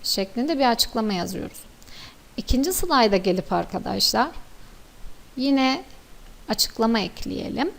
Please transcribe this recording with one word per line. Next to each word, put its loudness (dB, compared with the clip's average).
şeklinde -2
bir 6
açıklama 0
yazıyoruz. -4
İkinci 2
slayda 4
gelip 0
arkadaşlar 0
yine 2
açıklama 2
ekleyelim. -4